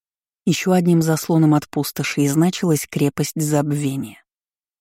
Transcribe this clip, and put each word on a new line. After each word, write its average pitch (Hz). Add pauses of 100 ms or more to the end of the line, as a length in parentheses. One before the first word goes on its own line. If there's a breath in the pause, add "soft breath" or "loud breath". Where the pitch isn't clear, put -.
(440)
Еще 185
одним 170
заслоном 160
от 147
пустоши -
и 143
значилась 160
крепость 151
Забвения. 143 (580)